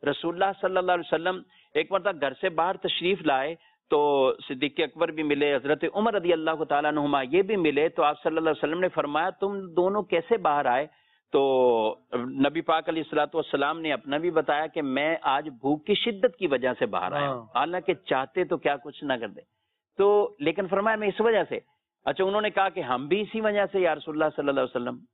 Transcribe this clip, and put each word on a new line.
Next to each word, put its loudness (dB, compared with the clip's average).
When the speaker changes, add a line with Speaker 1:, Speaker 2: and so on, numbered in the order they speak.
Speaker 1:
रसूलुल्लाह -2
सल्लल्लाहु 0
अलैहि -2
वसल्लम -2
एक -2
मरतबा 0
घर -4
से -2
बाहर 0
तशरीफ -2
लाए 0
तो 4
सिद्दीक -4
अकबर -2
भी -4
मिले, 2
हजरत 0
उमर 0
रदी 0
अल्लाह 0
तआला 0
अन्हुमा 0
ये 0
भी 0
मिले, 2
तो -2
आप 2
सल्लल्लाहु 0
अलैहि -18
वसल्लम -2
ने 0
फरमाया, -2
"तुम -4
दोनों 0
कैसे 0
बाहर 2
आए?" 0
तो 4
नबी -2
पाक 0
अलैहिस्सलातु -2
वस्सलाम -2
ने -4
अपना -4
भी -2
बताया 0
कि -6
मैं 0
आज 0
भूख -2
की 2
शिद्दत 0
की -2
वजह 0
से -2
बाहर -2
आया -2
हूं। -6
Speaker 2:
हाँ। -20
Speaker 1:
हालांकि -2
चाहते -2
तो -2
क्या 0
कुछ -14
ना -2
कर -8
दे, -14
तो 4
लेकिन -2
फरमाया, 0
"मैं -2
इस -2
वजह 4
से।" -6
अच्छा, 0
उन्होंने 0
कहा 0
कि -8
"हम -2
भी 2
इसी -4
वजह 2
से -2
या 4
रसूलुल्लाह -2
सल्लल्लाहु 0
अलैहि -4
वसल्लम।" -6